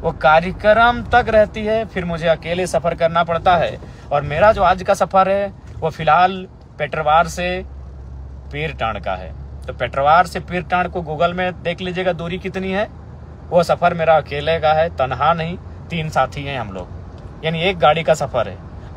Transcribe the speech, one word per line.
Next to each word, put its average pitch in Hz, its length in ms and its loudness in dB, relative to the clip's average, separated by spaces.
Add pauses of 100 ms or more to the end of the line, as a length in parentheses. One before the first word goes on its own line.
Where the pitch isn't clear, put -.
वो 165 120 -2
कार्यक्रम 208 920 4
तक 240 240 2
रहती 214 360 2
है, 220 200 0
फिर 185 200 -6
मुझे 170 220 -2
अकेले 170 400 0
सफ़र 165 280 0
करना 165 280 2
पड़ता 170 320 2
है। 127 220 0 (340)
और 147 120 0
मेरा 156 280 4
जो 202 120 2
आज 185 200 4
का 196 100 2
सफ़र 190 360 4
है 196 240 0 (220)
वो - 140 -4
फिलहाल 180 560 2 (340)
पेटरवार 156 480 2
से 180 200 -6 (1040)
पीरटांड 127 480 -4
का 95 160 -4
है। 92 160 -10 (360)
तो 127 60 -8
पेटरवार 143 540 4
से 185 140 -6
पीरटांड 180 480 -2
को - 140 -6
Google 156 320 0
में 180 280 -4
देख 170 180 -4
लीजिएगा 180 320 -2
दूरी 170 260 -6
कितनी 190 320 -6
है। 202 160 -2 (600)
वो 175 140 4
सफ़र 170 300 2
मेरा 160 240 6
अकेले 147 420 0
का 151 140 4
है, 160 240 4
तनहा 135 360 2
नहीं, 170 240 -4 (320)
तीन 160 200 -4
साथी - 340 0
हैं 139 160 -6
हम 107 120 -8
लोग, 92 160 -10 (580)
यानी 160 160 -2
एक 185 180 0
गाड़ी 160 240 0
का 160 120 2
सफ़र 123 340 -4
है। 90 80 -12 (400)